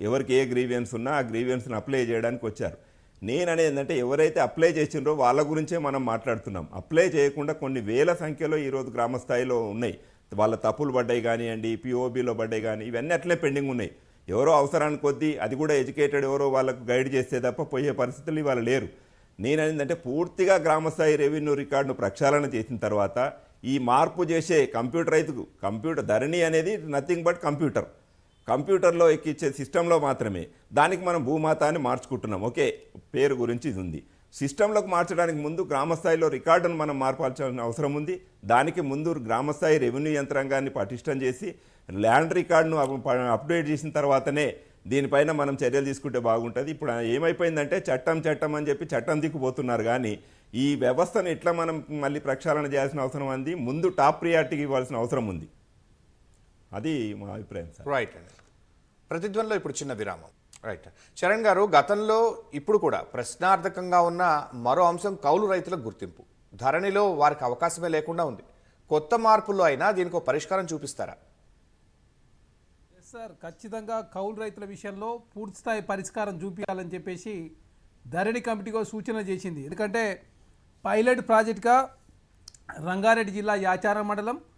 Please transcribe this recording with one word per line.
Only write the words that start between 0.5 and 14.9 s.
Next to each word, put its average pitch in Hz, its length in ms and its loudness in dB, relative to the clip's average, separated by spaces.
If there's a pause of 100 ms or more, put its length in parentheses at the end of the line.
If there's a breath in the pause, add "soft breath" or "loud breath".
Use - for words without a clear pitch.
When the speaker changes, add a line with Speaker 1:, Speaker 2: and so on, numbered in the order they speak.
Speaker 1:
ఉన్నా 120 180 -4
ఆ 147 60 0
గ్రీవియన్స్ని 123 560 -2
అప్లై 135 240 -2
చేయడానికి 117 480 -2
వచ్చారు. 104 300 -6 (460 soft breath)
నేను 165 300 0
అనేది 160 160 4
ఏంటంటే 139 300 -2
ఎవరైతే 156 420 2
అప్లై 160 320 4
చేసిండ్రో 151 420 0
వాళ్ళ 143 360 4
గురించే 156 280 -2
మనం 139 260 -2
మాట్లాడుతున్నాం. 113 680 -4
అప్లై 160 320 2
చేయకుండా 147 460 2
కొన్ని 135 280 -4
వేల 127 340 2
సంఖ్యలో 156 420 -4
ఈరోజు 135 340 -4
గ్రామ 120 260 -2
స్థాయిలో 123 520 -2
ఉన్నాయి. 107 300 -4 (360 soft breath)
వాళ్ళ 107 200 2
తప్పులు 127 380 0
పడ్డాయి 120 300 2
కానివ్వండి, 113 540 -2
పిఓబిలో 123 580 -2
పడ్డాయి 110 280 -2
కానీ, 110 220 -4
ఇవన్నీ 117 300 -2
అట్లే 170 200 0
పెండింగ్ 143 360 -2
ఉన్నాయి. 117 220 -4 (360 soft breath)
ఎవరో 127 240 4
అవసరానికి 147 500 2